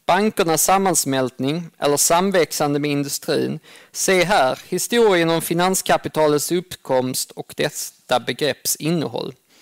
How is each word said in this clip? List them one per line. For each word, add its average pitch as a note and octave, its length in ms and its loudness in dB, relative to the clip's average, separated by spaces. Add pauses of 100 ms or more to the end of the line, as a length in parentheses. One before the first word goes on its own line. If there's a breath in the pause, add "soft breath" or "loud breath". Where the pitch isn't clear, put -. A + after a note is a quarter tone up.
bankernas F#3 580 2
sammansmältning D#3 1080 0 (100)
eller D3 180 0
samväxande E3+ 840 0
med D3 120 -2
industrin. C#3 680 -4 (320 loud breath)
Se F#3 320 2
här, D#3 440 2
historien F#3 600 2
om E3 120 2
finanskapitalets D#3+ 1120 0
uppkomst C3 800 -2
och - 260 -14
detta - 600 -4
begrepps B2+ 560 -4
innehåll. C#3+ 580 -4 (280 loud breath)